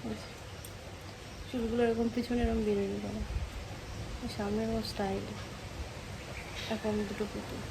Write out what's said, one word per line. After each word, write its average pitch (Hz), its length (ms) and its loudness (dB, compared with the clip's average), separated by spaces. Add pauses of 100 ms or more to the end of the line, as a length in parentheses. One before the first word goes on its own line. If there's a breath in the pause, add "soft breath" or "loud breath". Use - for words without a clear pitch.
এই 110 160 -2
যে, - 80 -8 (1200)
চুলগুলো 233 300 2
এরকম 233 320 6
পিছনে 240 280 4
এরকম 226 220 6
বেরিয়ে 202 380 4
করা, 208 200 -2 (1120)
সামনে 208 280 2
এরকম 220 260 2
স্টাইল, 196 340 2 (1500)
এরকম 214 240 2 (140)
দুটো 208 240 0
পুতুল। 202 280 -4 (100)